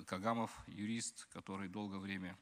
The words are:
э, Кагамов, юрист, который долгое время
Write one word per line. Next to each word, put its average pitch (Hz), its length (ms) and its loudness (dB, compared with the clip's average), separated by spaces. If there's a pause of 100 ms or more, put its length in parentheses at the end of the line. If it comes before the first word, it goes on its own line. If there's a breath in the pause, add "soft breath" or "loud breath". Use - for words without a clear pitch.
э, - 40 -8
Кагамов, 113 460 4 (160)
юрист, 113 600 0
который 95 420 -4
долгое 98 320 0
время 92 420 -2